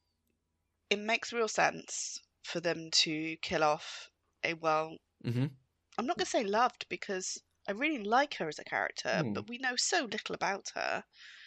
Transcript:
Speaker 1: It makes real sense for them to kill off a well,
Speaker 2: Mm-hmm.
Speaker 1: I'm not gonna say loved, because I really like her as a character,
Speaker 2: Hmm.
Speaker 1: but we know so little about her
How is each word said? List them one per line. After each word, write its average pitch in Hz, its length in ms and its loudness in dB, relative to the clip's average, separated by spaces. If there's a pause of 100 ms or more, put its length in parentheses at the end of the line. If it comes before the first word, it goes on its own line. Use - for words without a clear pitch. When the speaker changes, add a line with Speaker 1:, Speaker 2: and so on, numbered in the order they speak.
(880)
Speaker 1:
It 208 100 2
makes 220 340 -2
real 233 140 0
sense - 720 -2 (240)
for - 160 -4
them 165 320 -2
to 160 460 2
kill 160 260 2
off - 460 0 (340)
a 170 100 2
well, 160 440 0 (280)
Speaker 2:
Mm-hmm. 120 220 2 (500)
Speaker 1:
I'm 233 80 -2
not 339 120 0
gonna 370 100 0
say 302 160 2
loved, 214 460 2
because - 520 -6 (260)
I - 40 -2
really 254 320 0
like 240 320 4
her 170 120 -2
as 151 120 -6
a - 40 -12
character, - 600 0
Speaker 2:
Hmm. 110 100 0
Speaker 1:
but - 160 -4
we 240 80 -8
know 254 180 -2
so 311 300 2
little 214 300 -4
about 190 400 -2
her 76 280 0 (440)